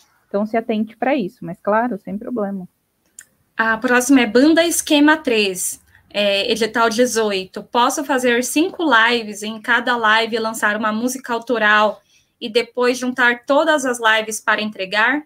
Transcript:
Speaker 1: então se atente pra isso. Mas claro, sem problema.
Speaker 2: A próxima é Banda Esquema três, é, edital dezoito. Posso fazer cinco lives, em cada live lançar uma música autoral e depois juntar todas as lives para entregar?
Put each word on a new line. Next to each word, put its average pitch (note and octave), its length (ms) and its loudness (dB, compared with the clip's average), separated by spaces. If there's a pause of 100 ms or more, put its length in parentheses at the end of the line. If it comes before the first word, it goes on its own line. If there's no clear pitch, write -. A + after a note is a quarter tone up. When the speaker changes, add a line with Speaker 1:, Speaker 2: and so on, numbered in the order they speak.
(280)
Speaker 1:
então G#3 200 -4
se A#3 100 -4
atente A3 400 -4
pra C4 180 0
isso. G#3 300 -6
Mas E3 160 -10
claro, A3+ 380 -2
sem F#3 180 -10
problema. G#3 500 -8 (880)
Speaker 2:
A A3+ 220 -2
próxima B3 440 2
é A#3 40 2
Banda D4 400 4
Esquema D#4 520 2
três, G#3+ 640 -4 (300)
é, G3+ 420 0
edital A3+ 380 0
dezoito. G#3+ 720 -2
Posso B3+ 420 0
fazer B3+ 400 0
cinco F4 400 -2
lives, A3+ 600 2
em A3 180 -10
cada A#3+ 340 0
live A3+ 440 0
lançar A3 360 -2
uma G#3+ 160 -2
música B3+ 400 -4
autoral G#3+ 680 0 (400)
e - 80 -8
depois A#3+ 480 0
juntar B3 480 0
todas D4+ 400 2
as B3 140 -4
lives A3 420 0
para G#3+ 180 -2
entregar? G#3+ 680 -2